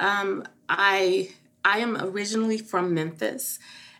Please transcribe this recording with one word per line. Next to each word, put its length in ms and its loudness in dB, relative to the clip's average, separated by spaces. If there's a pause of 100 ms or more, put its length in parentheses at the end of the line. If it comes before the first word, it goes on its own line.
um, 400 0 (240)
I, 600 2 (340)
I 160 4
am 220 0
originally 560 -2
from 380 0
Memphis, 640 -4 (400)